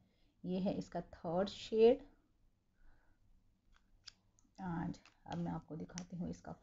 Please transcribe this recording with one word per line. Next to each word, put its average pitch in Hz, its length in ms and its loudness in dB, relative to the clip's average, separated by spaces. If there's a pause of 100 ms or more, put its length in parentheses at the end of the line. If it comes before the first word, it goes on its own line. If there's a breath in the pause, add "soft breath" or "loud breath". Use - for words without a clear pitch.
(440)
ये 180 160 0
है 185 140 0
इसका 180 300 -6
थर्ड 180 460 -2
शेड। 226 540 6 (2500)
And 175 380 -4 (280)
अब - 120 -6
मैं 170 140 -2
आपको 165 240 -8
दिखाती 175 420 -10
हूँ 165 120 -6
इसका 175 220 -12 (120)